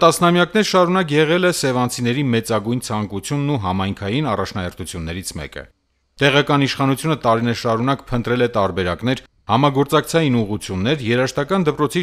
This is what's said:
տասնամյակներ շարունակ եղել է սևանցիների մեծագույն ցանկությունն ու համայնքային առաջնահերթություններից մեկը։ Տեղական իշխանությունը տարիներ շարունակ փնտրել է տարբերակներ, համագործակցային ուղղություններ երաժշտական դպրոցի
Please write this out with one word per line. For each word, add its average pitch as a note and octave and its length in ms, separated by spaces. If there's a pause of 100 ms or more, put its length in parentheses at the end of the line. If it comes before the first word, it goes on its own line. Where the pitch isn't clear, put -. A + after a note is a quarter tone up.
տասնամյակներ F3 680
շարունակ F3+ 440
եղել E3+ 300
է F3+ 40 (100)
սևանցիների B2 600 (120)
մեծագույն A2+ 520
ցանկությունն G#2+ 680
ու B2+ 100
համայնքային G2 720
առաջնահերթություններից F2+ 1040
մեկը։ C#2+ 220 (540)
Տեղական C#3+ 480
իշխանությունը C3+ 560
տարիներ A#2 400
շարունակ A#2+ 380 (100)
փնտրել A#2+ 320
է A#2+ 160
տարբերակներ, F#2 640 (340)
համագործակցային C#3+ 880
ուղղություններ G#2 680
երաժշտական C3+ 600
դպրոցի D3 360